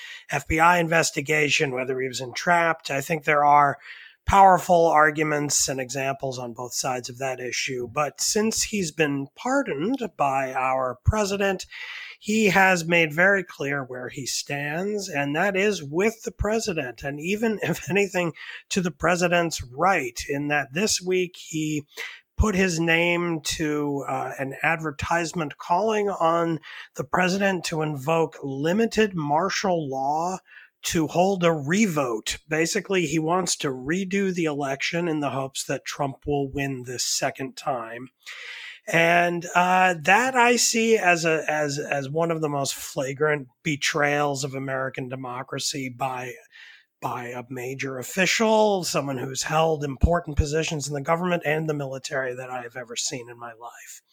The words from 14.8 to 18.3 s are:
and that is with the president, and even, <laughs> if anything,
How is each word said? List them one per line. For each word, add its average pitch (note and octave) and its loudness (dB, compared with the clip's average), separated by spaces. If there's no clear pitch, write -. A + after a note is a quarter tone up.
and C#3+ -2
that F#3+ 2
is G3 0
with F3 0
the A3+ -8
president, G#3 -4
and C#3+ -6
even, G#3 -2
<laughs> - -4
if - -4
anything, F3+ 0